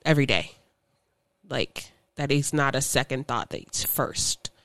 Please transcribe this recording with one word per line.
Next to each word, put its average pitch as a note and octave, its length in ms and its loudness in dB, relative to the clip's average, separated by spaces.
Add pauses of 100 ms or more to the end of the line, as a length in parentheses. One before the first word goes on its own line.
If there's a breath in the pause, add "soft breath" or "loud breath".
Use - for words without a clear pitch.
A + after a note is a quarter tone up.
every D3 200 4
day. F#2 260 0 (960)
Like, - 420 -4 (240)
that C#3+ 160 -2
is C#3+ 220 2
not C#3 220 2
a C#3 60 0
second C3 460 -2
thought, A#2 240 -2
that E2 100 -8
it's - 220 -6
first. - 680 -2 (140)